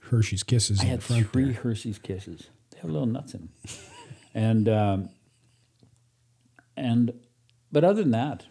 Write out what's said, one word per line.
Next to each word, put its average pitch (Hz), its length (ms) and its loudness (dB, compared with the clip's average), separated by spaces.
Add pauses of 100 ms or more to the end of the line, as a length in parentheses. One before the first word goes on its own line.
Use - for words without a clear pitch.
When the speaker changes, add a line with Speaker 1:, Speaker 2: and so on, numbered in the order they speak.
Speaker 1:
Hershey's 107 340 0
Kisses 104 360 0
Speaker 2:
I 95 40 0
Speaker 1:
in 95 60 2
Speaker 2:
had 127 100 -2
Speaker 1:
the - 40 -12
front 117 280 0
Speaker 2:
three 131 140 2
Speaker 1:
there. 135 80 0 (100)
Speaker 2:
Hershey's 113 340 -4
Kisses. 92 520 -12 (200)
They - 100 -20
have 82 120 -8
little 78 160 -2
nuts 127 260 -6
in - 80 -12
them. 80 80 -16 (140)
<laughs> - 720 -18
And, 110 340 4
um, 101 400 2 (1700)
and, 120 360 2 (580)
but 147 120 4
other 208 200 4
than 143 80 2
that 120 400 -2